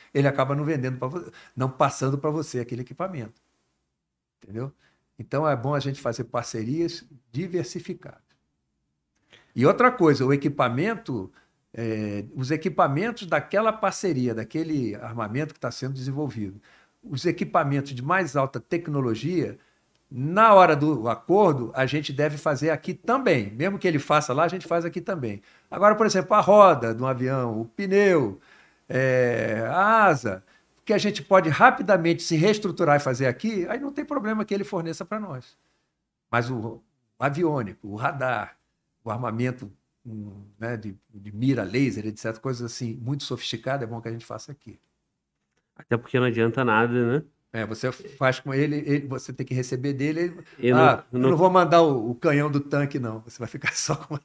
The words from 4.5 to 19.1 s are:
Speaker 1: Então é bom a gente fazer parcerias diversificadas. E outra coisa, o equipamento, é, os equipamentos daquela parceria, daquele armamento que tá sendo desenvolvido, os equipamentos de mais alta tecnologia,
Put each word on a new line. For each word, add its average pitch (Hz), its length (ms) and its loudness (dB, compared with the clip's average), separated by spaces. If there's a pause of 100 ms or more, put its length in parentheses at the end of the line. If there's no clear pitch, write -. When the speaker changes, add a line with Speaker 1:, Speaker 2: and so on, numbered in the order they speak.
Speaker 1:
Então 139 280 -4
é 147 80 2
bom 131 200 -4
a 143 60 0
gente 139 200 -6
fazer 120 240 -4
parcerias 123 800 -6 (260)
diversificadas. 175 880 -8 (1300)
E 123 120 2
outra 240 240 6
coisa, 151 340 4
o 135 80 4
equipamento, 139 960 -2 (440)
é, 107 500 -6 (100)
os 131 160 -6
equipamentos 175 760 -2
daquela 190 460 -2
parceria, 123 600 -2
daquele 117 600 -4
armamento 117 580 -6
que - 60 -20
tá 123 100 -4
sendo 131 240 -8
desenvolvido, 127 640 -6 (420)
os - 240 -8
equipamentos 143 680 0
de 123 80 -8
mais 160 340 0
alta 135 240 -2
tecnologia, 139 960 -4 (520)